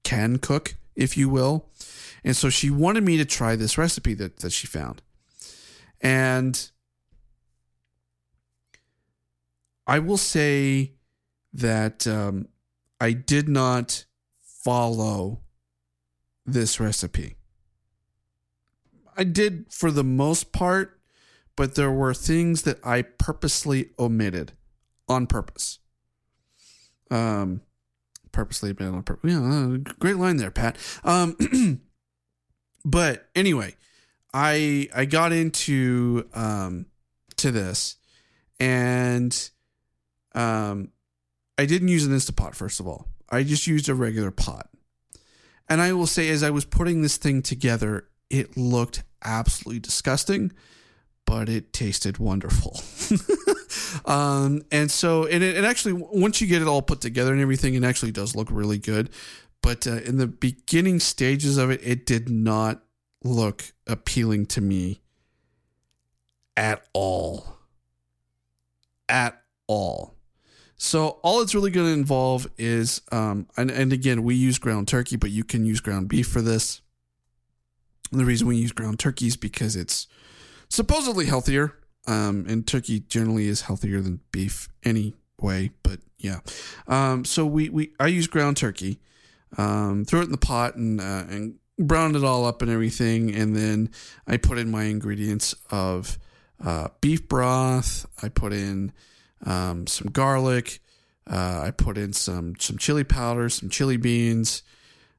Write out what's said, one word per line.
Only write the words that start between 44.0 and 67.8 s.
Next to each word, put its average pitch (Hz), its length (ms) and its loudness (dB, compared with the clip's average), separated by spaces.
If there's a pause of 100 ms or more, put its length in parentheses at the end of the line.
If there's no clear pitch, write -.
pot. - 380 -4 (1000)
And 160 140 4
I 180 100 4
will 175 160 2
say, 160 220 0
as 151 120 2
I 151 100 2
was 147 120 0
putting 170 380 2
this 147 160 0
thing 135 240 0
together, 113 640 -2 (220)
it 135 260 -2
looked 123 480 0 (220)
absolutely 113 560 -2
disgusting, 185 720 0 (720)
but 113 240 0
it 113 240 -4
tasted 98 440 -4
wonderful. - 640 0 (300)
<laughs> 202 100 4 (880)
Um, 143 640 2
and 151 180 2
so, 160 360 2
and 170 180 2
it, 185 120 0
and 196 100 2
actually, 220 280 0
w-, 180 280 -2
once 208 200 2
you 214 60 0
get 170 140 4
it 160 60 2
all 143 140 2
put - 200 -2
together 127 300 0
and 139 100 2
everything, 131 340 2
it 123 80 2
actually 123 280 0
does 101 240 -4
look 107 140 -4
really 104 280 0
good. 110 320 -2 (520)
But, 120 240 0
uh, 117 120 -2
in 120 200 -2
the 131 100 2
beginning 165 720 0
stages 139 580 2
of 131 120 2
it, 131 140 -2
it 123 220 -2
did 120 240 0
not 110 520 2 (420)
look 113 480 0 (160)
appealing 110 600 0
to - 140 -2
me 95 400 -2 (1600)
at 110 260 0 (100)
all. 92 640 -2 (1500)